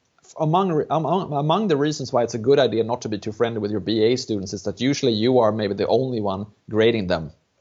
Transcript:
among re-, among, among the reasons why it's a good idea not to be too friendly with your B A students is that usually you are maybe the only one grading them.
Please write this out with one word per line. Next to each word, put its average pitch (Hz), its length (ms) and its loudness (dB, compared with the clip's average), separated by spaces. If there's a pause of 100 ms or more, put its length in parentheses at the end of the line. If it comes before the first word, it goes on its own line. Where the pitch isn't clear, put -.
(400)
among 170 320 0
re-, 151 180 0
among, 156 440 -2
among 160 340 0
the 156 100 2
reasons 143 360 -2
why 120 100 4
it's 113 120 -4
a 117 40 -4
good 135 200 4
idea 113 240 2
not 117 180 -4
to - 80 -6
be 107 80 -4
too 107 140 -8
friendly 117 280 -2
with 104 120 -4
your 104 80 -2
B 107 240 0
A 117 120 4
students 104 380 -4
is 101 100 -8
that 98 160 -6
usually 131 340 0
you 120 260 2
are 110 120 4
maybe 107 220 -2
the 98 140 -2
only 123 340 0
one 101 240 -4 (240)
grading 110 380 2
them. 80 240 -2 (300)